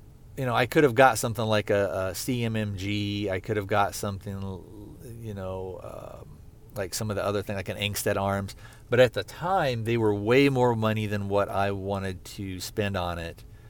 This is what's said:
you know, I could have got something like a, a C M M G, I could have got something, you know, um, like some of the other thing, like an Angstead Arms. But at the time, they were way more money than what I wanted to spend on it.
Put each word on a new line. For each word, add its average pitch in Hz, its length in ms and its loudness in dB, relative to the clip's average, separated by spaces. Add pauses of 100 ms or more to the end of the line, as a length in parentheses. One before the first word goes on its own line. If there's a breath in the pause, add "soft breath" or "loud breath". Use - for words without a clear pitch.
(360)
you 135 80 -4
know, 123 100 0
I 123 120 4
could 160 160 4
have 123 140 6
got 131 200 8
something 117 280 -2
like 107 260 2
a, 95 400 2
a 87 40 -8
C 123 300 -2
M 110 120 -2
M 104 200 -2
G, 101 540 -2
I 92 80 0
could 104 180 -2
have 98 120 -2
got 101 260 2
something, 98 420 -6 (840)
you 110 100 -10
know, 95 500 -8
um, - 560 -14 (360)
like 95 180 -6
some 110 160 -4
of 101 80 -2
the 90 80 -2
other 101 160 0
thing, 101 140 -6
like 98 140 -6
an 98 100 -6
Angstead 101 420 0
Arms. 98 360 -2 (340 loud breath)
But 120 80 2
at 123 140 8
the 98 120 -4
time, 147 600 -2
they 117 120 0
were 107 180 4
way 120 340 6
more 123 260 4
money 110 320 0
than 101 220 -2
what 101 200 2
I 101 220 0
wanted 95 540 -4
to 95 340 -8
spend 101 380 -4
on 87 220 -4
it. 82 260 -10 (260 soft breath)